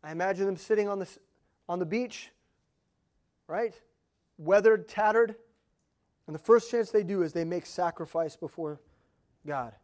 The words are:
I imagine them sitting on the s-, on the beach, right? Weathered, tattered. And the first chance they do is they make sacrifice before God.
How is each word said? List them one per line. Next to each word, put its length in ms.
I 80
imagine 340
them 100
sitting 300
on 140
the 60
s-, 120
on 120
the 40
beach, 460
right? 260
Weathered, 480
tattered. 480
And 80
the 20
first 320
chance 220
they 100
do 200
is 100
they 120
make 220
sacrifice 720
before 440
God. 280